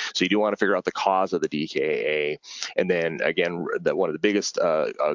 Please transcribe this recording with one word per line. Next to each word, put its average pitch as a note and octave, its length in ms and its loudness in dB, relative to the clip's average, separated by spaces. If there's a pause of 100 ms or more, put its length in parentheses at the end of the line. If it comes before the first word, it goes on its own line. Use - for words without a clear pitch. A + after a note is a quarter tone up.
(140)
So F#2 100 2
you F2+ 40 2
do G2+ 100 2
wanna G#2 180 2
figure G2 200 2
out F2+ 80 -2
the F2+ 80 -2
cause F#2+ 400 2
of F2 80 2
the D#2 80 0
D D2+ 180 -2
K - 140 -2
A, D2+ 580 0 (400)
and F#2 100 2
then E2+ 320 0
again, E2+ 500 0
r-, - 80 -4
the, D#2+ 160 0
one F2 140 2
of D#2 60 -2
the D#2 40 -4
biggest, G2+ 400 0
uh, D#2 300 2 (140)
uh, D2+ 120 2